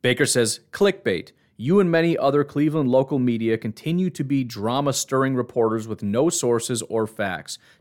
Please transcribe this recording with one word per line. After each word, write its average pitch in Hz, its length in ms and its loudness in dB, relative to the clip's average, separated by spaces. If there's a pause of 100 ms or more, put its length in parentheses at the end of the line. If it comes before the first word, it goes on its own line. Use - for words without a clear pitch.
Baker 127 240 2
says, 117 340 0 (120)
"Clickbait. 190 600 0 (240)
You 156 240 2
and 180 120 2
many 165 260 2
other 143 280 2
Cleveland 147 440 0
local 135 300 2
media 113 380 0
continue 170 540 -4
to - 140 -6
be 135 200 0
drama-stirring 131 920 -2
reporters 113 540 -2
with 107 120 -8
no 117 280 0
sources 120 540 -2
or 110 220 -2
facts. 95 520 -8 (240)